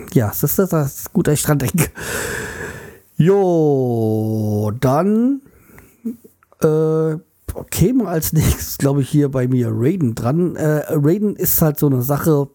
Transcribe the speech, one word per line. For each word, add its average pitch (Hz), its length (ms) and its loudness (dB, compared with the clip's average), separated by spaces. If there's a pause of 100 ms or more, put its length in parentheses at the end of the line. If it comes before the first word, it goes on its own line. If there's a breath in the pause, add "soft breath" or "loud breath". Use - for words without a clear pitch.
(120)
Ja, 110 160 2
das - 140 -6
ist, - 160 -2
das 190 140 2
ist 147 400 -2
gut, 175 140 0
dass 151 80 2
ich - 80 -2
dran 151 160 0
denke. 139 320 -2 (1300 loud breath)
Jo, 117 1600 2
dann, 214 600 2 (1200 loud breath)
äh, 160 560 0 (540)
käme 220 380 2
als 165 240 -4
nächstes, - 460 0
glaub 139 200 2
ich, 131 100 0
hier 143 220 2
bei 131 160 -2
mir 123 240 0
Raiden 120 440 0
dran. 143 420 -2
Äh, 151 320 0
Raiden 180 480 0
ist - 260 0
halt 151 160 2
so 151 80 2
eine 131 160 2
Sache 143 520 0